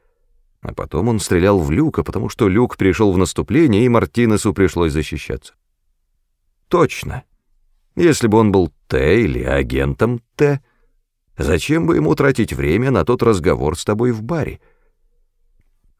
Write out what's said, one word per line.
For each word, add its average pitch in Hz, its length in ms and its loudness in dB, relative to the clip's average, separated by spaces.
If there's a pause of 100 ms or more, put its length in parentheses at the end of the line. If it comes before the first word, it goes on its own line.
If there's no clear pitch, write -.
(600)
А - 140 -12
потом 90 340 -4
он 113 100 0
стрелял 95 400 2
в 73 120 0
Люка, 120 340 0
потому - 240 -6
что 104 200 0
Люк 110 280 0
пришёл 95 360 2
в 90 60 2
наступление, 107 680 2
и 127 40 2
Мартинесу 110 640 0
пришлось 87 400 0
защищаться». - 600 -6 (1120)
«Точно. - 560 -2 (720)
Если 165 300 2
бы 107 120 4
он 107 140 4
был 92 200 2 (140)
Т 82 360 2
или 64 200 -2
агентом 69 800 -2 (160)
Т, 143 240 0 (760)
зачем 92 500 0
бы 165 100 2
ему 80 180 2
тратить 135 380 0
время 87 380 0
на 95 140 2
тот 123 180 -2
разговор 80 560 0
с - 60 -12
тобой 117 280 -2
в 110 100 -8
баре?» 139 380 -6 (1400)